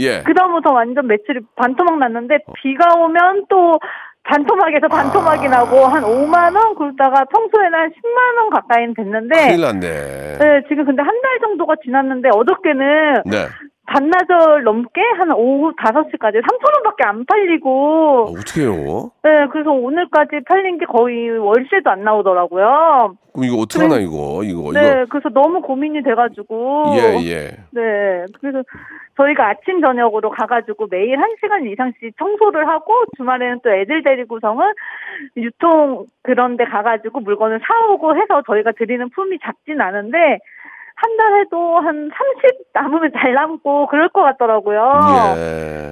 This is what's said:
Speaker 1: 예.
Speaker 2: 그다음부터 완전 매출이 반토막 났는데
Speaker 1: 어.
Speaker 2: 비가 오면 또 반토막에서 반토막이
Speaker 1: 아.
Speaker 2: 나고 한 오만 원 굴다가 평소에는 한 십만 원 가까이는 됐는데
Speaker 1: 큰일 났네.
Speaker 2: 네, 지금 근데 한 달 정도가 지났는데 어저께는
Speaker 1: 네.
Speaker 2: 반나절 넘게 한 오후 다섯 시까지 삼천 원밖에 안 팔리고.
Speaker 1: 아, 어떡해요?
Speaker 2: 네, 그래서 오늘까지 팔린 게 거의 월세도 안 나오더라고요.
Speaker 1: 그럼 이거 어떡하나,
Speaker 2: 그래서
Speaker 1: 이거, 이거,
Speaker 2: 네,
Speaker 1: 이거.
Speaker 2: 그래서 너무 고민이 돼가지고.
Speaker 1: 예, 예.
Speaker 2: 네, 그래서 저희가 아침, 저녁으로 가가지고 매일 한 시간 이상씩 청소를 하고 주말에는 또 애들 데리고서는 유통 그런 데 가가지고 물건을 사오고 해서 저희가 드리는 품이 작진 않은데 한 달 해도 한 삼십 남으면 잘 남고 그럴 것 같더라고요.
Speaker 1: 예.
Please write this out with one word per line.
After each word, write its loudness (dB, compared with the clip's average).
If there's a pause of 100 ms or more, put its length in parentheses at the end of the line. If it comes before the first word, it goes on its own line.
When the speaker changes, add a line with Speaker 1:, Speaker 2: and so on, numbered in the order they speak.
Speaker 1:
예. 0
Speaker 2:
그다음부터 2
완전 0
매출이 -2 (160)
반토막 0
났는데 0
Speaker 1:
어. -20
Speaker 2:
비가 2 (100)
오면 2
또 4 (460)
반토막에서 2
반토막이 0
Speaker 1:
아. -2
Speaker 2:
나고 6
한 2
오만 2
원 2
굴다가 2
평소에는 2
한 0
십만 0
원 2
가까이는 0
됐는데 0
Speaker 1:
큰일 4
났네. -4
Speaker 2:
네, 4
지금 -2
근데 0
한 -2
달 -2
정도가 -2
지났는데 0
어저께는 0
Speaker 1:
네. -2 (400)
Speaker 2:
반나절 2
넘게 -2 (180)
한 0
오후 0
다섯 0
시까지 -2
삼천 2
원밖에 0
안 -4
팔리고. 2
Speaker 1:
아, -12
어떡해요? -4 (120)
Speaker 2:
네, 4
그래서 -4
오늘까지 -2
팔린 0
게 -6
거의 -2
월세도 0
안 -4
나오더라고요. 2 (180)
Speaker 1:
그럼 -4
이거 -2
어떡하나, 0
Speaker 2:
그래서 -2
Speaker 1:
이거, -6
이거, -6
Speaker 2:
네, 0 (220)
Speaker 1:
이거. -4
Speaker 2:
그래서 -6
너무 0
고민이 -6
돼가지고. -2
Speaker 1:
예, 2
예. -6 (220)
Speaker 2:
네, -4 (160)
그래서 -6 (560)
저희가 2
아침, -4
저녁으로 0
가가지고 -4
매일 -2
한 0 (140)
시간 -2
이상씩 -8
청소를 0
하고 -2 (240)
주말에는 -4
또 0
애들 0
데리고서는 -2 (640)
유통 0 (160)
그런 0
데 0
가가지고 -4
물건을 -2
사오고 2
해서 0
저희가 0
드리는 -6
품이 -6
작진 -10
않은데 0 (580)
한 -2
달 2
해도 -2
한 -4
삼십 0
남으면 -2 (100)
잘 0
남고 -2
그럴 2
것 2
같더라고요. 0 (560)
Speaker 1:
예. -6